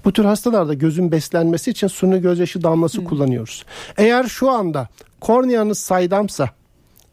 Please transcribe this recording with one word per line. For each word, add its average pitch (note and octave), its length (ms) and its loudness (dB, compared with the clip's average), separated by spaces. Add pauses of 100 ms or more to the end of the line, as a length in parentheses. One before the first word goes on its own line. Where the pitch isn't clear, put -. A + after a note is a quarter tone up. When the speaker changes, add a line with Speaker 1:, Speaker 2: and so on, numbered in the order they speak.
Speaker 1:
Bu G3+ 80 2
tür G#3+ 120 2
hastalarda G3+ 500 2
gözün D#3+ 380 0
beslenmesi E3 580 0
için - 160 -2
sunni F#3 340 0
gözyaşı F3 420 0
damlası E3 380 0
Speaker 2:
Hı. F#3 40 -6
Speaker 1:
kullanıyoruz. C3 600 -4 (320)
Eğer A#3+ 280 4
şu B3+ 260 -2
anda E3 380 -2 (320)
korneanız A3+ 580 2
saydamsa F#3 680 0 (640)